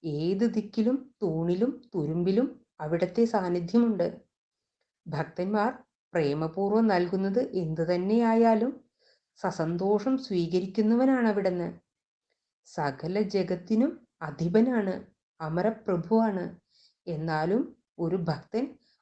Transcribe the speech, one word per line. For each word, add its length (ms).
ഏത് 340
ദിക്കിലും 840
തൂണിലും 720
തുരുമ്പിലും 680
അവിടുത്തെ 460
സാന്നിധ്യമുണ്ട്. 960
ഭക്തന്മാർ 760
പ്രേമപൂർവ്വം 720
നൽകുന്നത് 640
എന്തു 300
തന്നെയായാലും 1080
സസന്തോഷം 840
സ്വീകരിക്കുന്നവനാണ് 1080
അവിടുന്ന്. 520
സകല 560
ജഗത്തിനും 880
അധിപനാണ്, 840
അമരപ്രഭുവാണ്. 1160
എന്നാലും 680
ഒരു 160
ഭക്തൻ 600